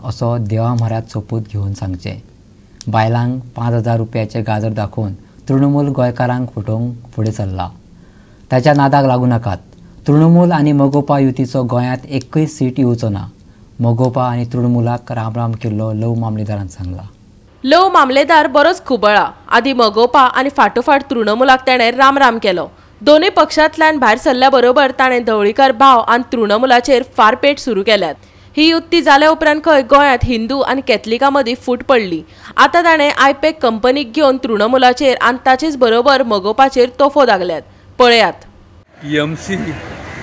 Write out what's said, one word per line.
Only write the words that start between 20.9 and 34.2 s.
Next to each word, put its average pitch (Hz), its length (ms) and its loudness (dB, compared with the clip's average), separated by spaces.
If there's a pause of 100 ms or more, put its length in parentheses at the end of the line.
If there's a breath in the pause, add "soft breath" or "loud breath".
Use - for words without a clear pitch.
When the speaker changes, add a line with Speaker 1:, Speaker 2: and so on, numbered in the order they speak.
Speaker 2:
तृणमूलाक 254 560 0
तेणें 240 240 2
राम 269 280 2
राम 240 200 2
केलो. 180 300 -2 (320 soft breath)
दोनूय 302 280 4
पक्षांतल्यान 311 720 0
भायर 226 200 2
सरल्या 254 300 0
बरोबर 254 500 2
ताणें 254 260 0
ढवळीकार 220 480 2
भाव 247 280 6
आनी 240 360 -2
तृणमूलाचेर 240 640 2 (140)
फारपेट 247 420 4
सुरू 202 240 -4
केल्यात. 196 320 0 (420 soft breath)
ही 311 120 4
युती 330 340 0
जाल्या 294 280 4
उपरांत 311 340 0
खंय 302 180 4
गोंयांत 269 400 4
हिंदू 240 380 -4
आनी 262 280 -2
कॅथलिकां 233 440 0
मदीं 254 220 -2
फूट 247 280 -6
पडली. 190 400 -2 (340 loud breath)
आतां 339 280 4
ताणें 311 260 2
आयपॅक 277 520 0
कंपनीक 247 500 -2
घेवन 269 240 2